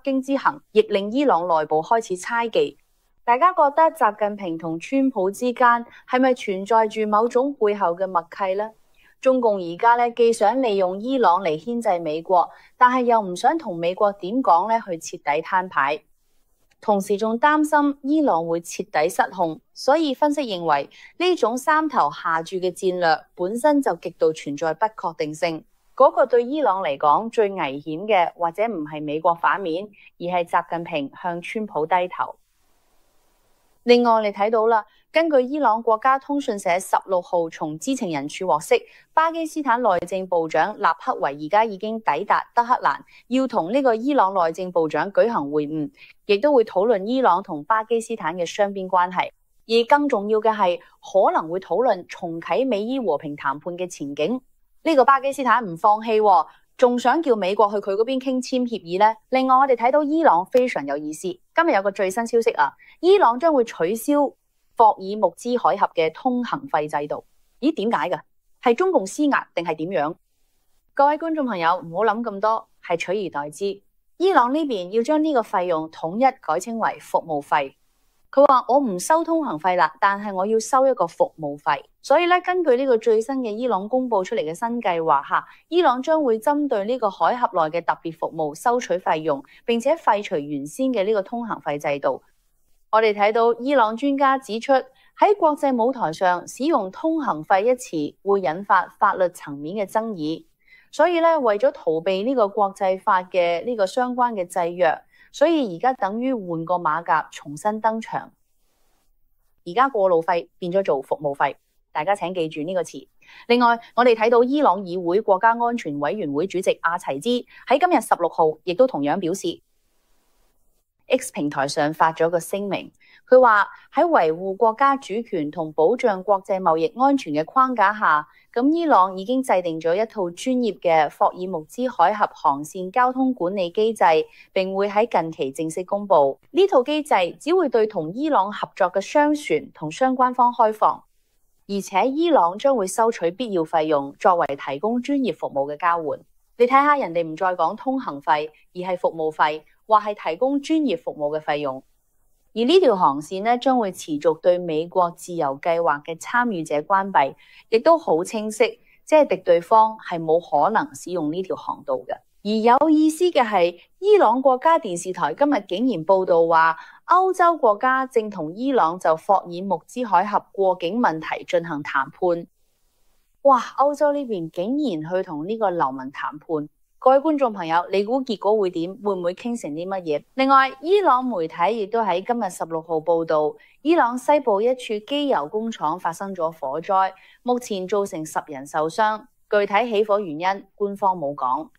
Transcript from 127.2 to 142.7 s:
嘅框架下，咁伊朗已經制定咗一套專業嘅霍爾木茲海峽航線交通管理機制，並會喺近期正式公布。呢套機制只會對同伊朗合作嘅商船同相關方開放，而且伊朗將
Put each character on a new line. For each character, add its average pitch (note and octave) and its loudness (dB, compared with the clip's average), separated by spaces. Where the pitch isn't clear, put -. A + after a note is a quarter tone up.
嘅 D3+ 0
框 C4 0
架 G#3 2
下， E3+ 2
咁 B3+ 2
伊 E4 0
朗 F#3+ 4
已 F#3+ -8
經 B3+ -2
制 G#3 2
定 E3 -6
咗 E3 0
一 G#3+ 0
套 G3+ -6
專 B3+ -4
業 A#3 -2
嘅 D#3+ 2
霍 - 0
爾 - -2
木 E3 -8
茲 B3+ -6
海 F#3+ 2
峽 G#3 -2
航 C#3+ -2
線 F#3 -10
交 B3 2
通 C4 -2
管 F3+ -4
理 F3 -2
機 G#3+ 0
制， G#3+ 0
並 F#3+ -2
會 G3 0
喺 G#3 0
近 E3 -2
期 C#3+ -6
正 D#3+ -6
式 F#3 -8
公 G3+ -6
布。 D3 2
呢 F#4 2
套 C#4+ 2
機 D4 -2
制 C#4 0
只 D#4+ -2
會 F4+ 2
對 A3 2
同 F3+ -8
伊 D4 -4
朗 G#3 2
合 - -10
作 F3+ 0
嘅 G3 -2
商 D4 2
船 D#3+ -4
同 D#3 -8
相 C4 0
關 B3+ 2
方 B3 4
開 A3 2
放， F#3 0
而 G3 -4
且 G3 0
伊 D#4+ 0
朗 F#3 4
將 C4+ 2